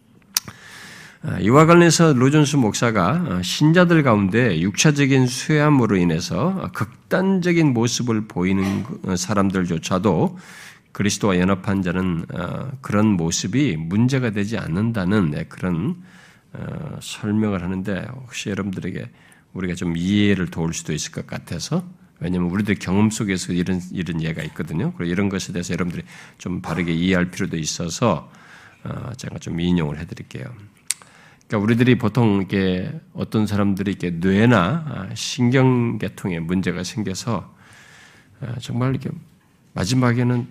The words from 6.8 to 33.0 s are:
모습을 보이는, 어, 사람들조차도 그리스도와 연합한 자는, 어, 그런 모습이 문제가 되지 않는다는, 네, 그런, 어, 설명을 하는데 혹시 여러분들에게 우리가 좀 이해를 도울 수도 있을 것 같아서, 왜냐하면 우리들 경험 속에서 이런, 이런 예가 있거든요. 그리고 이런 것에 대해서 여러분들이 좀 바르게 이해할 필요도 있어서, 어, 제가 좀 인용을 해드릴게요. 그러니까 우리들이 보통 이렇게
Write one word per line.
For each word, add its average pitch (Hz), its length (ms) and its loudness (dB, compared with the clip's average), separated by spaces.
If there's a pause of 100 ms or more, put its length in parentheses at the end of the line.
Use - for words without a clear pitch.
모습을 113 560 0
보이는, 98 560 0 (180)
어, 95 140 -2
사람들조차도 95 1200 0 (540)
그리스도와 101 480 0
연합한 98 420 0
자는, 90 520 -2
어, - 460 -6
그런 104 280 2
모습이 98 680 0
문제가 117 540 0
되지 104 280 -4
않는다는, 95 760 0
네, 82 180 -6
그런, 92 480 -4 (560)
어, - 480 -12
설명을 104 640 -2
하는데 92 440 -6 (140)
혹시 - 280 -10
여러분들에게 92 600 -6 (420)
우리가 92 240 -6
좀 87 220 -4
이해를 98 500 2
도울 82 260 -4
수도 - 200 -8
있을 - 180 -6
것 - 160 -10
같아서, 151 580 -6 (340)
왜냐하면 90 320 -2
우리들 101 240 0
경험 101 340 2
속에서 98 420 -2
이런, 90 300 0 (100)
이런 82 300 -4
예가 80 220 -4
있거든요. 82 520 -6
그리고 87 160 -4
이런 101 160 0
것에 95 240 -4
대해서 87 220 -6
여러분들이 87 300 -4 (340)
좀 90 240 -8
바르게 85 320 -4
이해할 90 380 2
필요도 87 260 -6
있어서, 82 720 -2 (520)
어, - 340 -10
제가 - 220 -12
좀 82 200 -8
인용을 85 400 0
해드릴게요. - 460 -12 (1040)
그러니까 113 100 -2
우리들이 117 400 4
보통 107 400 2
이렇게 95 540 -2 (220)